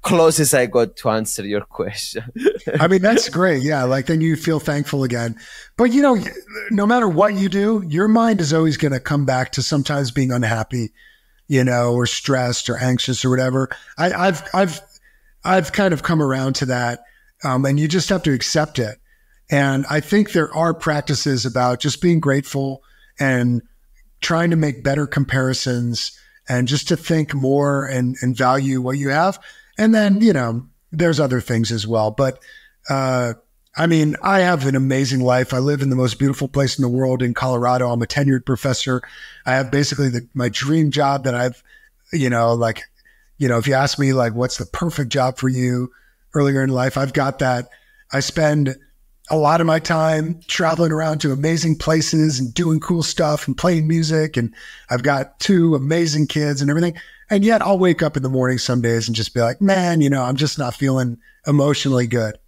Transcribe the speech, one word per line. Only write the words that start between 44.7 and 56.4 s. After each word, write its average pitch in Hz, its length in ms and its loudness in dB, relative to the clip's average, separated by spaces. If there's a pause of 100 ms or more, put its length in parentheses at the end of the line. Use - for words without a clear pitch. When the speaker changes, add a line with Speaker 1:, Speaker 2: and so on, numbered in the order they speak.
Speaker 2:
job 131 280 -2
for 131 120 -2
you?" 127 420 -2 (420)
earlier 139 300 2
in 135 60 0
life, 127 280 0
I've 135 160 -2
got 139 260 -2
that. 127 280 -2 (460)
I 135 80 0
spend 151 540 0 (540)
a 156 80 0
lot 156 240 4
of 165 60 2
my 160 120 2
time 160 680 -2
traveling 160 440 0
around 156 280 -2
to 143 140 0
amazing 156 440 0
places 156 600 0
and 123 140 -4
doing 160 260 0
cool 170 240 -2
stuff 151 440 -2
and 131 100 -4
playing 165 300 0
music. 156 500 0
And 117 160 -2 (360)
I've 120 140 -2
got 139 360 -2
two 170 360 4
amazing 151 520 0
kids 147 340 -2